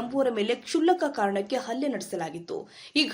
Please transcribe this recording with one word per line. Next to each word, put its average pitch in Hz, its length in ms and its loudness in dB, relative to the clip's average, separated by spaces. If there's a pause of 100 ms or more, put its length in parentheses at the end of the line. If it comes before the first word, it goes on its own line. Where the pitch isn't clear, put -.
ಎಂಬುವರ 254 380 2
ಮೇಲೆ 220 160 2 (120)
ಕ್ಷುಲ್ಲಕ 339 360 4 (160)
ಕಾರಣಕ್ಕೆ 202 380 0 (120)
ಹಲ್ಲೆ 262 260 -2
ನಡೆಸಲಾಗಿತ್ತು. 170 640 -6 (420)
ಈ 294 140 4